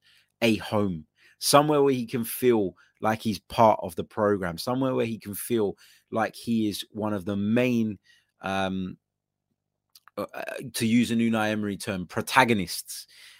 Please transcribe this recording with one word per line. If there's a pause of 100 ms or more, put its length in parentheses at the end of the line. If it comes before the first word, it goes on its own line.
(400)
a
home, (340)
somewhere
where
he
can
feel (280)
like
he's
part
of
the
program,
somewhere
where
he
can
feel (340)
like
he
is
one
of
the
main, (420)
um, (1200)
uh,
uh, (300)
to
use
an
Unai
Emery
term,
protagonists, (340)